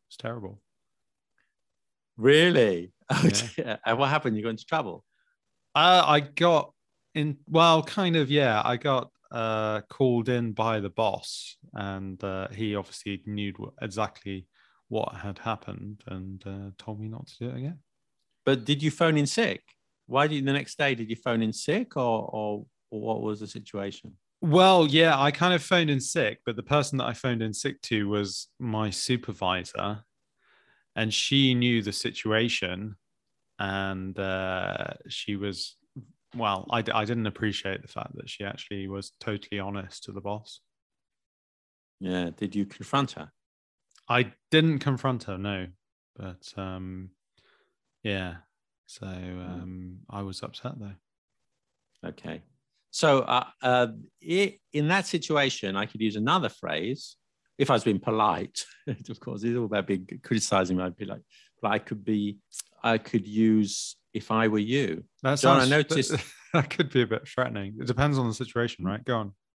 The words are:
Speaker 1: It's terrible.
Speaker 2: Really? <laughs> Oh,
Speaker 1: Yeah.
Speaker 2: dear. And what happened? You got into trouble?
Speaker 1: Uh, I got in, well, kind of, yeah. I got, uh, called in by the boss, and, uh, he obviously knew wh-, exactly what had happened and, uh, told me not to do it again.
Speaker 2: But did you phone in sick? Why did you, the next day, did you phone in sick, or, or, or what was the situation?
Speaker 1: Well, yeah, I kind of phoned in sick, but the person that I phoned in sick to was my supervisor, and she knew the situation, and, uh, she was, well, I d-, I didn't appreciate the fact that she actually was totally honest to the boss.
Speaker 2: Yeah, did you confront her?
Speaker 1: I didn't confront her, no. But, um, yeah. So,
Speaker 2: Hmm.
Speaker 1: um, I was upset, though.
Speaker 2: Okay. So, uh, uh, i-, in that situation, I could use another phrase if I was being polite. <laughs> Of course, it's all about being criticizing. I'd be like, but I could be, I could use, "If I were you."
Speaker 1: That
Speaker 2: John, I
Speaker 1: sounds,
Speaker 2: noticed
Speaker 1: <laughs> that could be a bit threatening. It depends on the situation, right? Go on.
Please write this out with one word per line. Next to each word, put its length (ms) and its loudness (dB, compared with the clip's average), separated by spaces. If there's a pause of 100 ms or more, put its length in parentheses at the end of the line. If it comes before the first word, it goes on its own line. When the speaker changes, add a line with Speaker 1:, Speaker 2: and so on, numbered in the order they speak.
Speaker 1:
It's 80 -20
terrible. 440 -10 (1600)
Speaker 2:
Really? 840 6
<laughs> 120 -20
Oh, 140 0
Speaker 1:
Yeah. 320 2
Speaker 2:
dear. 300 -6
And 120 2
what 120 2
happened? 260 0
You 60 -4
got 80 -4
into 160 -8
trouble? 360 -4 (720)
Speaker 1:
Uh, 320 8
I 140 6
got 540 2 (400)
in, 320 -2
well, 360 8
kind 340 0
of, 140 2
yeah. 320 4
I 140 0
got, 340 2 (220)
uh, 560 -2
called 400 2
in 240 0
by 280 0
the 100 -4
boss, 640 -2 (160)
and, 500 -8
uh, 260 -4
he 260 -4
obviously 500 -8
knew 340 -6
wh-, 240 -14
exactly 640 -6 (420)
what 260 -4
had 240 -10
happened 680 -8
and, 400 -12
uh, 300 -12
told 240 -12
me 80 -10
not 200 -12
to 100 -20
do 100 -8
it 80 -10
again. 220 -8 (680)
Speaker 2:
But 220 2
did 160 0
you 80 2
phone 260 4
in 100 4
sick? 360 0 (420)
Why 220 2
did 100 -2
you, 60 -2
the 100 2
next 240 -4
day, 180 0
did 140 -6
you 80 -6
phone 240 0
in 140 0
sick, 420 -2
or, 340 0
or, 360 -6 (240)
or 100 -8
what 220 -2
was 180 -4
the 60 -10
situation? 720 -10 (240)
Speaker 1:
Well, 440 8
yeah, 320 6
I 120 4
kind 240 2
of 80 2
phoned 260 2
in 120 2
sick, 440 -2
but 120 -4
the 60 -6
person 360 0
that 80 -2
I 80 -4
phoned 280 -2
in 120 -4
sick 300 -6
to 220 0
was 420 -2 (120)
my 300 -2
supervisor, 1160 -4 (920)
and 200 -2
she 400 4
knew 260 2
the 120 -4
situation, 1040 -2 (640)
and, 580 -4
uh, 760 -4 (140)
she 280 -8
was, 400 -8 (600)
well, 340 0
I 120 2
d-, 100 -2
I 120 0
didn't 220 -2
appreciate 560 -4
the 60 -20
fact 280 -10
that 140 -14
she 140 -10
actually 440 -10
was 320 -10
totally 400 -6
honest 440 -10
to 80 -14
the 80 -12
boss. 400 -10 (1400)
Speaker 2:
Yeah, 360 -2
did 180 -6
you 120 -2
confront 460 -2
her? 180 -14 (800)
Speaker 1:
I 240 2 (180)
didn't 300 6
confront 440 0
her, 140 -8
no. 280 -4 (500)
But, 400 -14
um, 540 -10 (920)
yeah. 340 -4 (500)
So, 200 -16
Speaker 2:
Hmm. 560 -10
Speaker 1:
um, 360 -12 (100)
I 140 -8
was 200 -10
upset, 360 -12
though. 160 -12 (1080)
Speaker 2:
Okay. 380 -12 (480)
So, 300 4
uh, 240 0 (180)
uh, 260 4 (400)
i-, 300 0 (140)
in 160 0
that 180 2
situation, 720 0
I 100 0
could 140 -10
use 160 0
another 320 0
phrase 680 -6 (420)
if 120 2
I 40 6
was 100 2
being 160 2
polite. 640 0 (220)
<laughs> 240 -8
Of 100 -16
course, 220 -10
it's 140 0
all 80 -2
about 240 -2
being 180 -2 (160)
criticizing. 580 2
I'd 160 -4
be 80 -10
like, 180 -10 (380)
but 120 -2
I 80 2
could 240 -10
be, 340 -2 (440)
I 160 4
could 280 -2
use, 680 2 (180)
"If 160 -6
I 180 2
were 120 2
you." 440 -2 (200)
Speaker 1:
That 160 2
Speaker 2:
John, 180 8
I 60 6
Speaker 1:
sounds, 60 4
Speaker 2:
noticed 440 2 (200)
Speaker 1:
<laughs> 200 -20
that 160 2
could 200 -2
be 120 4
a 40 0
bit 220 -4
threatening. 520 -4
It 80 -8
depends 280 2
on 120 2
the 60 0
situation, 500 -4
right? 200 -4
Go 140 0
on. 140 -6 (220)